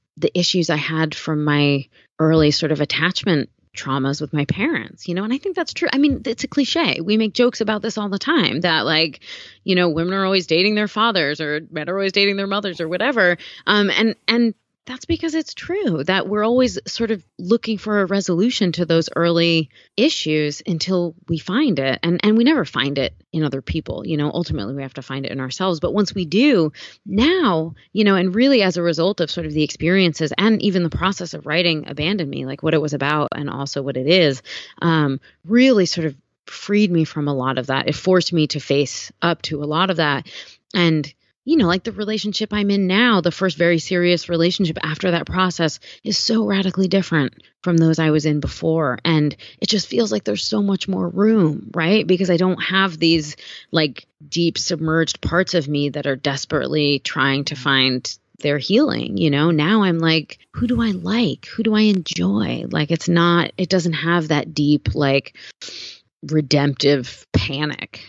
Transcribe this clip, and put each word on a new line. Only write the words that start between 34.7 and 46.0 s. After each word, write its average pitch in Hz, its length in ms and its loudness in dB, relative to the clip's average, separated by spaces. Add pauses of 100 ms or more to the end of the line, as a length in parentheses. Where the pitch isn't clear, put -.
um, 151 360 2 (280)
really 226 400 6
sort 165 200 -4
of 139 80 -4 (300)
freed 208 480 0
me 160 120 4
from 147 220 -4
a 143 80 0
lot 131 220 -2
of 131 120 -4
that. 135 200 0
It 147 60 -2
forced 185 400 2
me 156 140 2
to 147 120 -6
face - 500 -2 (120)
up 170 200 0
to 147 200 -6
a - 20 -6
lot 156 240 0
of 185 80 -2
that. 147 300 0 (480)
And, 160 360 2 (360)
you 311 120 2
know, 208 80 4
like, 180 180 0
the 214 80 -6
relationship 208 640 -4
I'm 202 160 0
in 202 160 2
now, 202 340 4
the 165 100 0
first 175 280 -2
very 170 200 4
serious 175 520 0
relationship 170 520 0
after 156 280 -2
that 170 160 0
process 175 520 0 (240)